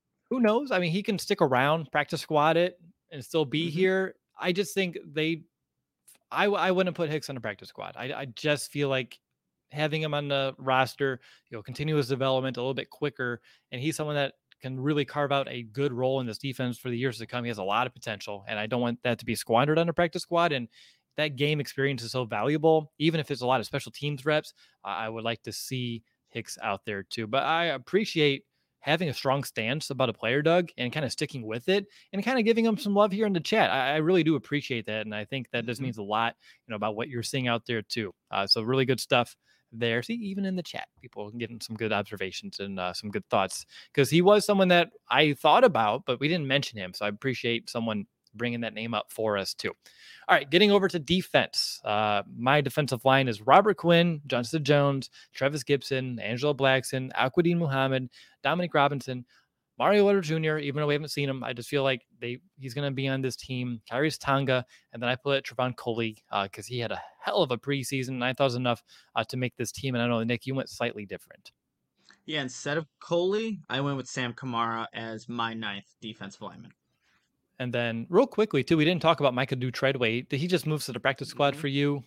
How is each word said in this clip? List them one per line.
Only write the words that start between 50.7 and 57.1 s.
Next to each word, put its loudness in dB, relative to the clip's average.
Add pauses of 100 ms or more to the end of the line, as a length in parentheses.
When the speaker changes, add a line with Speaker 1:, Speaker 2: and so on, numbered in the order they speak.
Speaker 1:
to -4
defense. 0
Uh, 2 (160)
my 4
defensive 0
line 6
is -4
Robert 8
Quinn, 4
Johnson 0
Jones, 4 (240)
Trevis -2
Gibson, -2
Angelo 0
Blackson, 0